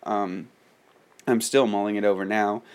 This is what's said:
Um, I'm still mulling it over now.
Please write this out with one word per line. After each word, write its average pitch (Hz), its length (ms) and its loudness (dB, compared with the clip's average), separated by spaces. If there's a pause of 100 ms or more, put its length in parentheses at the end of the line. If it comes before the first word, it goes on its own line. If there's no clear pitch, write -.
Um, 98 460 -4 (800)
I'm 120 120 2
still 131 280 2
mulling 104 260 -2
it 104 100 -2
over 98 200 2
now. 104 380 -2 (120)